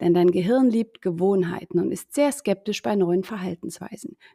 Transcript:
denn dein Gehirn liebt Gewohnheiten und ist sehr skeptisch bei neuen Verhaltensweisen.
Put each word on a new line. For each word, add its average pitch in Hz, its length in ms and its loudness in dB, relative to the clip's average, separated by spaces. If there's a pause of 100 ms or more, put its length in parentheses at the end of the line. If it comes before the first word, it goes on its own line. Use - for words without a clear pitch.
denn 175 140 4
dein 175 180 4
Gehirn 240 360 2
liebt 226 320 -2
Gewohnheiten 175 760 0
und 185 140 0
ist - 200 -12
sehr 285 200 2
skeptisch 202 500 -4
bei 214 140 -2
neuen 180 260 2
Verhaltensweisen. 185 920 -12 (180)